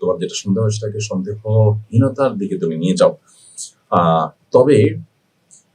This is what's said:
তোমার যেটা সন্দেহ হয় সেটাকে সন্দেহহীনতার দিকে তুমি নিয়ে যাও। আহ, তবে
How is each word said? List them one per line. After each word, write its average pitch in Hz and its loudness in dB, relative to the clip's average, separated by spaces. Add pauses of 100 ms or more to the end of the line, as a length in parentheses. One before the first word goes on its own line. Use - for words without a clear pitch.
তোমার 90 -2
যেটা 90 -8
সন্দেহ 101 -2
হয় 110 0
সেটাকে 107 -6
সন্দেহহীনতার 107 0
দিকে 98 -6
তুমি 82 -4
নিয়ে 90 0
যাও। 90 2 (760)
আহ, 82 2 (240)
তবে 110 4 (640)